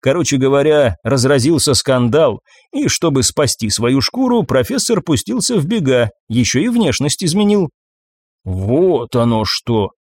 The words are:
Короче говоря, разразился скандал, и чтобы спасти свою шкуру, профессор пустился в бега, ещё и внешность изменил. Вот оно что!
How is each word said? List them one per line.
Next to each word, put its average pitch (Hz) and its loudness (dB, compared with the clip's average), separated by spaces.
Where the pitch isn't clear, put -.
Короче 139 0
говоря, 139 2
разразился 131 0
скандал, 127 0
и 277 -2
чтобы 139 0
спасти - -2
свою 123 0
шкуру, 240 -2
профессор 196 -2
пустился 208 -2
в 143 -2
бега, 131 0
ещё 120 0
и 214 0
внешность 190 -2
изменил. 202 0
Вот 120 0
оно 117 2
что! 107 -2